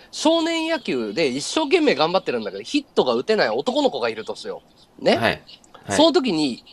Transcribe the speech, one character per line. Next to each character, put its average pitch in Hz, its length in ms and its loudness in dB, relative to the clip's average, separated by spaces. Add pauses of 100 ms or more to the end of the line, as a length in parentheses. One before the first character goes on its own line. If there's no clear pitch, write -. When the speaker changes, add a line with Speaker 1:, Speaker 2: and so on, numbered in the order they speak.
(120)
Speaker 1:
少 330 300 2
年 330 280 -2
野 320 100 -2
球 117 340 -4
で 151 160 0
一 131 140 -6
生 - 180 -2
懸 294 180 2
命 254 160 4
頑 156 160 2
張 185 80 2
っ - 40 -20
て 135 100 -4
る 117 60 -2
ん 110 40 -6
だ 98 80 -8
け 95 60 -10
ど、 107 60 -10
ヒ 294 160 -2
ッ - 140 -16
ト 185 120 4
が 127 80 2
打 120 100 0
て 220 140 0
な 156 80 4
い 117 40 2
男 226 320 -2
の 269 80 4
子 127 120 -6
が 120 80 0
い 110 60 -6
る 107 100 -10
と 107 100 -8
し - 100 -16
よ 92 160 -10 (400)
う。 - 40 -14
ね。 196 100 4
Speaker 2:
は 107 140 0
い。 - 120 -4 (440)
は 101 80 -6
い。 98 40 0
Speaker 1:
そ 294 60 6
の 330 80 6
時 254 220 2
に、 156 400 -2